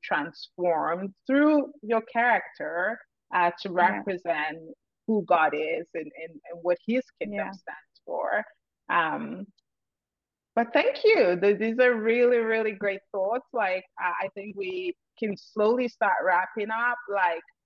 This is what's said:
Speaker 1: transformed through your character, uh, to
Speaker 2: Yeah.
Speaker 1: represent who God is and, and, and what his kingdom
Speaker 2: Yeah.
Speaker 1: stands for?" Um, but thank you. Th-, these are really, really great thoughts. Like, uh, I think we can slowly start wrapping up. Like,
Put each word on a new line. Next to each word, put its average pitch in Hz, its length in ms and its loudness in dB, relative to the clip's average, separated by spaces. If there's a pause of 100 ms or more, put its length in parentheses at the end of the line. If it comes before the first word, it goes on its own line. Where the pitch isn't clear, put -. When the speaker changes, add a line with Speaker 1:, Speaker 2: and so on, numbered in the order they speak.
Speaker 1:
transformed 170 1120 -4 (120)
through 285 540 4
your 220 220 0
character, 214 960 -2 (320)
uh, 175 200 2 (100)
to 202 60 -8
Speaker 2:
Yeah. 180 300 2
Speaker 1:
represent 165 600 -4 (480)
who 208 180 0
God 156 300 4
is 160 400 -4
and, 156 160 -8 (120)
and, 165 180 -16 (100)
and 170 100 -12
what 175 160 2 (100)
his 254 180 0 (160)
kingdom 202 260 -4
Speaker 2:
Yeah. 190 60 -10
Speaker 1:
stands - 520 -18
for?" 202 400 -4 (460)
Um, 165 560 -2 (1080)
but 233 200 0
thank 453 280 2
you. 226 380 6
Th-, 202 180 4
these 226 200 0
are 247 160 6
really, 240 420 4
really 220 360 0
great 196 280 -4 (100)
thoughts. 208 440 -4
Like, 185 320 -2 (120)
uh, 180 220 -2
I 196 140 -4
think 202 200 -12
we 185 400 -6 (240)
can 208 160 -4
slowly 233 540 -2
start 208 340 0
wrapping 185 480 -2
up. 233 280 -2 (100)
Like, 175 340 0 (240)